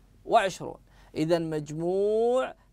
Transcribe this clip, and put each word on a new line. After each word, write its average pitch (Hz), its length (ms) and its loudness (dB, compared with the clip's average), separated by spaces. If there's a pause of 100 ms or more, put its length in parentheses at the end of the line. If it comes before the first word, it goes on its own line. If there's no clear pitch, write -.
(260)
وعشرون. 185 520 0 (380)
إذن 165 340 0
مجموع 196 1040 0 (200)